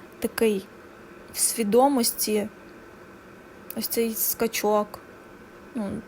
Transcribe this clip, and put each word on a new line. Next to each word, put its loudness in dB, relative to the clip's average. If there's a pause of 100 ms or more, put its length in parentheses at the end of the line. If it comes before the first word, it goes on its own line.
(200)
такий 0 (680)
в -12
свідомості, 4 (1300)
ось -4
цей 0
скачок. 0 (760)
Ну, -4